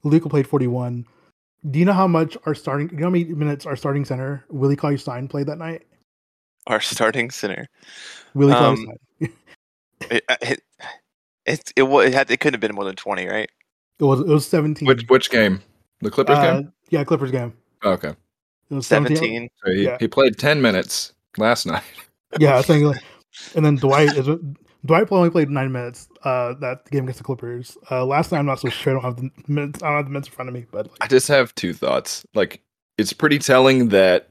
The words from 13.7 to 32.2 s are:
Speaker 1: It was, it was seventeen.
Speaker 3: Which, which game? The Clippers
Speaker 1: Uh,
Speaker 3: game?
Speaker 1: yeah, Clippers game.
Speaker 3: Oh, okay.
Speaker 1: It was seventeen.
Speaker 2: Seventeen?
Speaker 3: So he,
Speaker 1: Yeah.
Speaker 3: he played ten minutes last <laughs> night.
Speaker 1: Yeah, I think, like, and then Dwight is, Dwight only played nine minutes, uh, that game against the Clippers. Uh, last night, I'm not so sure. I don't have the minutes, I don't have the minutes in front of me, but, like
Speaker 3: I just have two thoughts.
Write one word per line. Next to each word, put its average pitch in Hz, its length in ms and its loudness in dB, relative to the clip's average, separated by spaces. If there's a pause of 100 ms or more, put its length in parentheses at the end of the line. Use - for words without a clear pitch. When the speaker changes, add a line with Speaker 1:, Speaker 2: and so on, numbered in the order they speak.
Speaker 1:
It 160 40 2
was, 135 160 4
it 131 60 -2
was 147 200 2
seventeen. 151 420 -2
Speaker 3:
Which, 120 200 2
which 131 220 2
game? 104 300 2 (400)
The 104 100 -6
Clippers 139 280 2
Speaker 1:
Uh, 143 160 4
Speaker 3:
game? 143 180 -6 (180)
Speaker 1:
yeah, 151 140 0
Clippers 135 260 -2
game. 123 240 -6 (280)
Speaker 3:
Oh, 101 100 2
okay. 85 180 -4 (600)
Speaker 1:
It 147 40 -6
was 131 120 -6
seventeen. - 300 2
Speaker 2:
Seventeen? 117 320 -4 (160)
Speaker 3:
So 95 80 0
he, 98 120 0
Speaker 1:
Yeah. 123 160 -2
Speaker 3:
he 113 80 0
played 131 280 2
ten 147 240 0
minutes 104 520 -2 (260)
last 110 280 0
<laughs> - 0 -
night. 85 160 -4 (560)
Speaker 1:
Yeah, 143 200 6
I 131 40 2
think, 147 220 4
like, 143 180 0 (520)
and 156 100 2
then 147 120 4
Dwight 139 400 4
is, 131 100 -2 (580)
Dwight 165 280 2
only 180 180 4
played 165 180 0
nine 135 220 -4
minutes, 123 380 -10 (160)
uh, 127 300 -2
that 131 360 -10
game 139 140 -2
against 127 140 -8
the - 60 -20
Clippers. 123 540 -10 (120)
Uh, 127 140 -2
last 139 280 -2
night, 170 80 -2
I'm 143 60 0
not 135 140 -2
so 131 80 -4
sure. - 240 -2
I - 20 0
don't 131 100 -4
have 123 120 -6
the 127 140 -10 (220)
minutes, 147 300 -6
I 170 40 -6
don't 147 100 0
have 147 100 -2
the 135 40 -14
minutes 139 180 -10
in - 60 -20
front 127 140 -12
of 123 60 -10
me, 117 180 -12
but, 104 180 -8
like - 120 -20
Speaker 3:
I 110 40 -4
just 131 220 4
have 135 260 2
two 90 180 -6
thoughts. - 640 -4